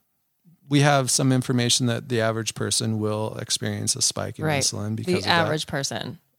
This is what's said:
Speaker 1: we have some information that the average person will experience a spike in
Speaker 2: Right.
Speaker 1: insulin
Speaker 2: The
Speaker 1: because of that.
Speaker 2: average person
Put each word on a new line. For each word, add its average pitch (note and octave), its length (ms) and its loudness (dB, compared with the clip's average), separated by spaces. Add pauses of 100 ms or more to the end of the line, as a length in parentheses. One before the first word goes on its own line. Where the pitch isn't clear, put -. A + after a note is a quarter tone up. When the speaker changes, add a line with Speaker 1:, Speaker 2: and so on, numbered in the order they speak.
(680)
Speaker 1:
we C#3+ 140 4
have C#3 300 4
some C3+ 200 4
information B2 540 2
that A2+ 240 -2
the A#2+ 120 2
average A2 340 -2
person A2 440 -2
will G#2+ 360 -2
experience A2 600 -2
a - 60 -4
spike G2+ 380 -2
in D#3 60 -4
Speaker 2:
Right. C#3+ 180 0
Speaker 1:
insulin G#2+ 340 -2
Speaker 2:
The A2+ 60 -6
Speaker 1:
because F3+ 160 0
of - 60 -8
that. E3+ 200 2
Speaker 2:
average D#3 220 -2
person C#3 520 -6 (200)